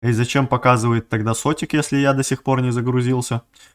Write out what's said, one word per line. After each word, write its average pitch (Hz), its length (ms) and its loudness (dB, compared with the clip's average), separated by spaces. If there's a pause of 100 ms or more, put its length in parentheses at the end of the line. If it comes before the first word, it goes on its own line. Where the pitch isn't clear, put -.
И 120 100 2
зачем 120 340 0
показывает 120 640 2
тогда 113 260 -2
сотик, - 400 -2
если 143 240 0
я 139 140 2
до 135 100 0
сих - 200 -4
пор 131 200 0
не 123 100 0
загрузился? 123 680 -2 (320)